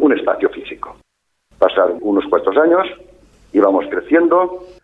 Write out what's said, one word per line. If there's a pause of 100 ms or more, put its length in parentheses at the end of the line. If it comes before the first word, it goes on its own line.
un
espacio
físico. (600)
Pasaron
unos
cuantos
años, (680)
íbamos
creciendo, (180)